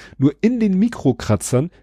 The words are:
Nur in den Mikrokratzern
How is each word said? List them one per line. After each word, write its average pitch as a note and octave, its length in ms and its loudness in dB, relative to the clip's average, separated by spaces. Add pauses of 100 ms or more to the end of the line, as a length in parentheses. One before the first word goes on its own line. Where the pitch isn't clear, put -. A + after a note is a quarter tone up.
(180)
Nur C#3 240 2
in A#3+ 180 2
den G3 180 0
Mikrokratzern C#3 920 0 (120)